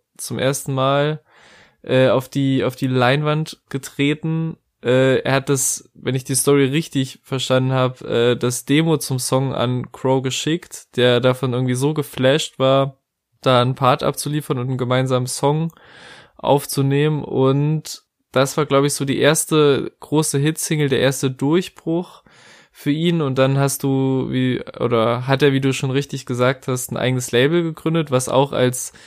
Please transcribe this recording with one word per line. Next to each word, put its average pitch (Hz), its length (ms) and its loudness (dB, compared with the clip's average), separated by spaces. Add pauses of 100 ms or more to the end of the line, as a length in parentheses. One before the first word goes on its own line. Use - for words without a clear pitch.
(160)
zum - 220 -8
ersten 135 340 -2
Mal, 139 480 0 (600)
äh, 131 260 4
auf 127 200 2
die, 135 360 0
auf 127 100 -2
die 135 140 -4
Leinwand 147 800 0
getreten. 151 880 -4 (260)
Äh, 131 380 4
er 131 140 -2
hat 135 140 -2
das, - 460 -2
wenn 127 220 -6
ich 127 80 -6
die 135 100 -4
Story 143 300 4
richtig 135 580 -4
verstanden 131 480 -2
hab, 127 320 -2
äh, 117 320 2
das 123 300 -4
Demo 156 320 2
zum 131 240 -4
Song 131 340 -2
an 123 380 -4
Crow 131 280 0
geschickt, - 760 -6
der 123 240 4
davon 127 320 0
irgendwie 127 240 -2
so 143 180 -2
geflasht 139 640 0
war, 135 400 2 (420)
da 127 220 4
einen 127 140 0
Part 135 260 2
abzuliefern 143 560 -4
und 123 80 -4
einen 131 120 -4
gemeinsamen 127 500 0
Song 156 440 -2 (640)
aufzunehmen. 139 840 0
Und 143 800 0 (300)
das 135 240 0
war, 151 100 0
glaub 139 180 2
ich, 143 100 0
so 143 100 -4
die 139 160 -2
erste 147 800 2
große 147 380 -2
Hitsingle, 151 500 0
der 127 100 2
erste 135 320 0
Durchbruch 165 920 -4 (480)
für - 180 -4
ihn. 165 320 0
Und 131 160 -2
dann 135 200 4
hast 139 260 0
du, 135 460 0
wie, 127 300 0 (200)
oder 117 480 0
hat 139 160 2
er, 143 80 6
wie 135 80 0
du 135 120 0
schon 131 200 -4
richtig 139 340 -4
gesagt 127 400 0
hast, 127 240 -4
ein 120 60 -6
eigenes 127 340 -2
Label 147 320 2
gegründet, 160 480 -2
was 127 180 0
auch 139 220 2
als, - 420 -2 (140)